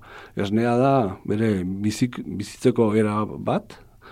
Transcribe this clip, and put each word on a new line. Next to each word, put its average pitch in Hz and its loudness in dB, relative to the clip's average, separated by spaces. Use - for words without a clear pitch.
esnea 110 0
da, 135 4
bere 110 0
bizik-, 104 -2
bizitzeko 107 0
era 107 2
bat, - -6